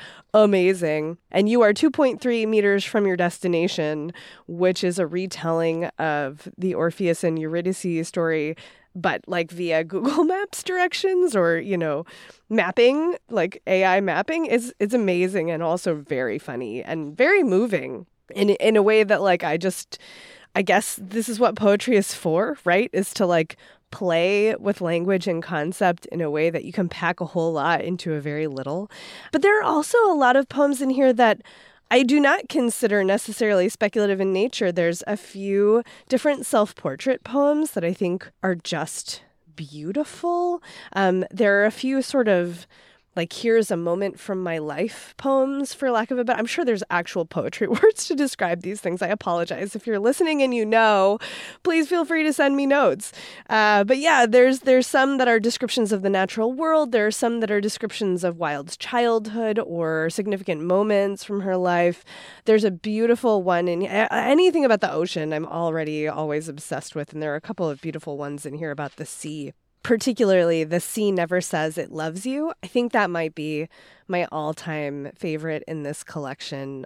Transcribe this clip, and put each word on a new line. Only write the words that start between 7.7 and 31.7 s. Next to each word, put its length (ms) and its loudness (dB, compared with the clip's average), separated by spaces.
story, 480 -4
but, 320 -4
like, 240 -4
via 320 -2
Google 400 0
<laughs> 100 2
Maps 300 -6
directions 720 0
or, 240 2
you 180 -4
know, 280 -2
mapping, 680 2
like, 380 -2
A 160 4
I 160 4
mapping. 460 -2
It's, 340 0
it's 140 -2
amazing 580 0
and 100 -4
also 340 -2
very 440 -4
funny 420 -10
and 340 -8
very 280 4
moving 600 0
in, 180 2
in 260 4
a 40 6
way 220 6
that, 180 2
like, 220 2
I 140 0
just, 420 -6
I 60 0
guess 400 0
this 260 -6
is 120 -6
what 180 4
poetry 400 4
is 160 0
for, 500 0
right? 300 2
Is 220 -2
to, 100 0
like, 320 0
play 640 2
with 260 -2
language 460 0
and 160 -2
concept 640 -2
in 140 -6
a 100 -2
way 180 2
that 140 -4
you 80 -12
can 180 -2
pack 300 -4
a 60 -6
whole 260 -2
lot 300 0
into 320 -6
a 80 -4
very 260 -4
little. 420 -8
But 100 0
there 180 4
are 40 -4
also 420 0
a 100 4
lot 200 4
of 140 2
poems 320 0
in 80 -2
here 240 4
that 280 4